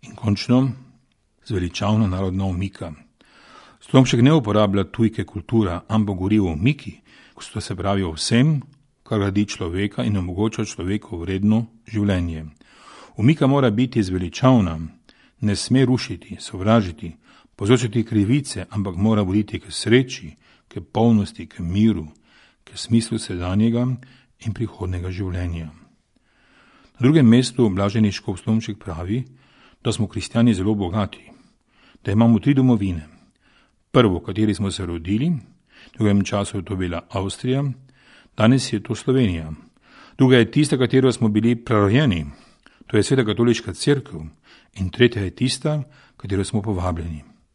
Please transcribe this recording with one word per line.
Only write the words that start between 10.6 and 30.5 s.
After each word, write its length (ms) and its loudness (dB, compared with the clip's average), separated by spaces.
človeku 520 -8
vredno 480 0
življenje. 600 -4
Omika 300 2
mora 240 2
biti 320 0
zveličavna, 760 2
ne 140 0
sme 300 2
rušiti, 540 -4
sovražiti, 760 -2
povzročiti 480 0
krivice, 680 -2
ampak 260 -6
mora 260 2
voditi 380 -2
k 120 -16
sreči, 640 0
k 140 -14
polnosti, 680 0
k 120 -20
miru, 480 0
k 120 -20
smislu 420 -2
sedanjega 680 -2
in 80 -6
prihodnega 580 -8
življenja. 600 -6
Na 20 -20
drugem 300 4
mestu 400 4
blaženi 420 0
škof 300 -10
Slomšek 420 -4
pravi, 400 -6
da 100 -2
smo 140 -2
kristjani 460 0